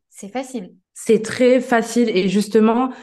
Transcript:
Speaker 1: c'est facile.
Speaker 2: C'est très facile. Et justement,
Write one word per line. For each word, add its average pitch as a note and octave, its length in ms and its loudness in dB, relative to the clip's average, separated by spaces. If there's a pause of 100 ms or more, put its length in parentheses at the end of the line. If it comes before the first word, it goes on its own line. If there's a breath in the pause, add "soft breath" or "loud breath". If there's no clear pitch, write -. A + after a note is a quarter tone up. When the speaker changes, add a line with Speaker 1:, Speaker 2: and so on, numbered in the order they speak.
(100)
Speaker 1:
c'est - 180 -20
facile. B3 460 -10 (180)
Speaker 2:
C'est G#3+ 300 0
très B3+ 380 2
facile. A#3 480 0
Et F#3 200 0
justement, A3 640 2 (120)